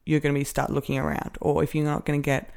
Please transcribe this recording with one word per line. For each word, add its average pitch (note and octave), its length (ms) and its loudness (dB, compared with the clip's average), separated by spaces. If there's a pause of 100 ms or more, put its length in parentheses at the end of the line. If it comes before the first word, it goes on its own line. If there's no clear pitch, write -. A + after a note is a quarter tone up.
you're D3+ 140 4
gonna C#3+ 160 0
be C#3 80 0
start - 260 -2
looking C#3+ 280 0
around. - 440 -2
Or C#3+ 220 4
if - 100 -2
you're D3+ 120 2
not D3 200 -2
gonna D3 140 0
get C#3 380 0